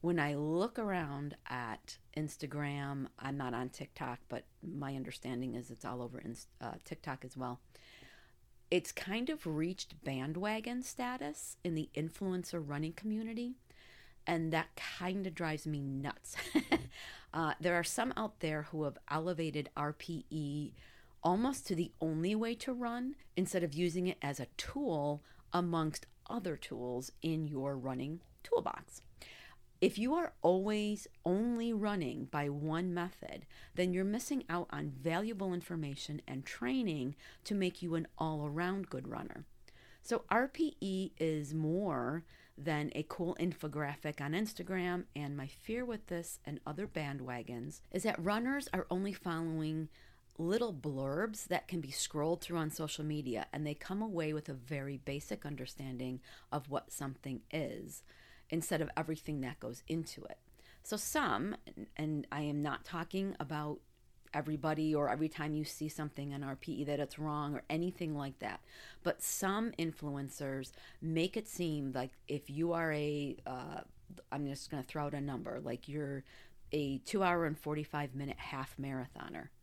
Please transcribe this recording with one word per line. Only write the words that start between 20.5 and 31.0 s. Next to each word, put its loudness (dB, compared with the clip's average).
almost 4
to 2
the 2
only 2
way 2
to -4
run -2
instead 4
of 2
using 4
it 0
as 0
a -2
tool 2
amongst 4
other 0
tools -2
in 2
your 0
running -2
toolbox. 0
If 6
you 4
are 2
always 6